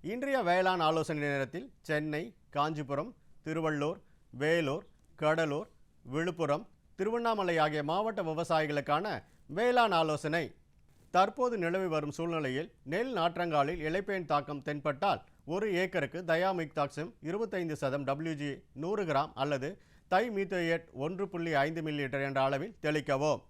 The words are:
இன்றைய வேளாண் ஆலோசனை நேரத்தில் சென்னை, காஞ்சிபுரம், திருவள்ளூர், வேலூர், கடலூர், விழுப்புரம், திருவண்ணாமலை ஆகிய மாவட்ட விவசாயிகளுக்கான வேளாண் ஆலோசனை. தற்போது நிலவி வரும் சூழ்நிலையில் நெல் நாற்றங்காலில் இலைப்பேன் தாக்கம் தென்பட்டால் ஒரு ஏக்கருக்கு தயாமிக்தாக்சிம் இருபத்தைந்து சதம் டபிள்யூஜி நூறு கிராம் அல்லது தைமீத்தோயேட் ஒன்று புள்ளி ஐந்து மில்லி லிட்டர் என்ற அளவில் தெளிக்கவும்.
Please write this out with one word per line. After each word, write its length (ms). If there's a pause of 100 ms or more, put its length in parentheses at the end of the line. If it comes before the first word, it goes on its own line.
(120)
இன்றைய 340
வேளாண் 400
ஆலோசனை 360
நேரத்தில் 420 (220)
சென்னை, 340 (340)
காஞ்சிபுரம், 540 (360)
திருவள்ளூர், 520 (440)
வேலூர், 440 (380)
கடலூர், 460 (460)
விழுப்புரம், 500 (340)
திருவண்ணாமலை 560 (100)
ஆகிய 260
மாவட்ட 380
விவசாயிகளுக்கான 800 (500)
வேளாண் 440
ஆலோசனை. 440 (720)
தற்போது 500
நிலவி 300
வரும் 240
சூழ்நிலையில் 520 (220)
நெல் 260
நாற்றங்காலில் 680
இலைப்பேன் 440
தாக்கம் 340
தென்பட்டால் 560 (320)
ஒரு 140 (140)
ஏக்கருக்கு 380 (120)
தயாமிக்தாக்சிம் 800 (160)
இருபத்தைந்து 540
சதம் 260
டபிள்யூஜி 420 (320)
நூறு 220
கிராம் 280 (120)
அல்லது 260 (400)
தைமீத்தோயேட் 800 (160)
ஒன்று 220
புள்ளி 260 (120)
ஐந்து 200
மில்லி 180
லிட்டர் 240
என்ற 200
அளவில் 360
தெளிக்கவும். 640